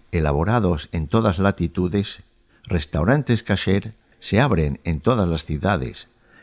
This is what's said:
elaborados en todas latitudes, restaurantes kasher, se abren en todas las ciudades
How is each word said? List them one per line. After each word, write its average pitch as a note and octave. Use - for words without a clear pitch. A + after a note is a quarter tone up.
elaborados E2+
en D#2+
todas G#2+
latitudes, F#2+
restaurantes A2
kasher, G2
se -
abren E2
en D#2
todas G#2+
las D#2+
ciudades D2+